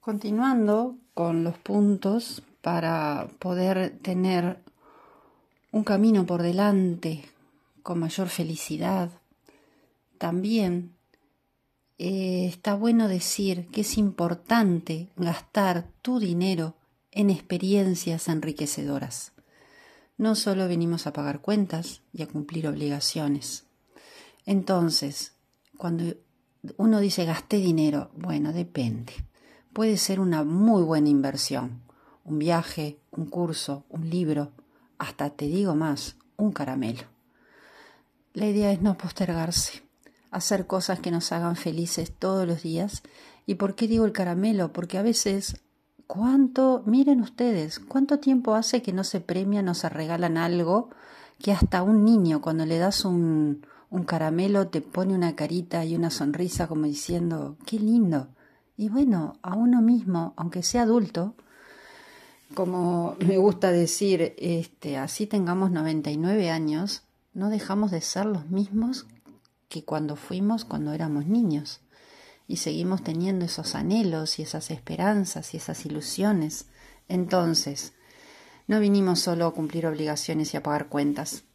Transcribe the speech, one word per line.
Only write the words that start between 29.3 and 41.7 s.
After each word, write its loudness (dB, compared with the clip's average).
Puede 2
ser 0
una 2
muy 4
buena 4
inversión, 0
un -4
viaje, -2
un -6
curso, -6
un -8
libro, -2
hasta -6
te -8
digo 0
más, -2
un 0
caramelo. -4
La -2
idea 2
es 2
no 4
postergarse, -4
hacer -2
cosas -2
que -4
nos -2
hagan 0
felices -4